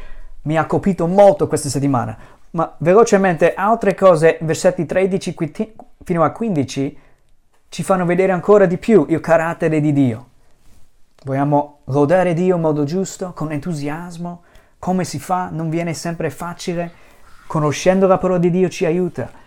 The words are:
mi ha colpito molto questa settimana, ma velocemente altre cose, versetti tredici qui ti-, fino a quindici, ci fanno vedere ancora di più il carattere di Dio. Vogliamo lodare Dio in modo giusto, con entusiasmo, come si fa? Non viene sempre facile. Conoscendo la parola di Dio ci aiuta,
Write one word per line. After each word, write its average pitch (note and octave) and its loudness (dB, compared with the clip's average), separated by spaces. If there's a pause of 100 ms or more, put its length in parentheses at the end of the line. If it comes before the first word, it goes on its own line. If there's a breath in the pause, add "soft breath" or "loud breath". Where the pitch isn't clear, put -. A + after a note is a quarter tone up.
(420 soft breath)
mi D#3 -2
ha D#3 2
colpito E3+ -2
molto G3 6
questa D3 -4
settimana, B2+ -2 (360 loud breath)
ma E3 -4
velocemente F#3 4
altre G3+ 0
cose, D#3+ 4
versetti D#3+ 0
tredici F#3 -2
qui D#3 -6
ti-, - -8 (300)
fino E3+ 0
a C#3+ 2
quindici, C#3+ -4 (720 soft breath)
ci - -8
fanno F#3 0
vedere F3+ 2
ancora G3 4
di F3 -2
più A3 4
il D#3+ 0
carattere E3 0
di D3+ 2
Dio. B2+ 0 (960)
Vogliamo C#3+ -2
lodare D#3+ 2
Dio F3+ 2
in E3+ -2
modo D3+ 0
giusto, F3+ -6
con D3+ -8
entusiasmo, E3+ -8 (340 soft breath)
come F#3 -2
si D3+ -6
fa? F3+ -4
Non D#3+ -6
viene E3+ -4
sempre E3 -6
facile. E3+ -10 (420 soft breath)
Conoscendo F3+ 2
la F#3 4
parola F3+ 0
di F3 2
Dio F3+ 2
ci F3+ -6
aiuta, E3 -2 (180 soft breath)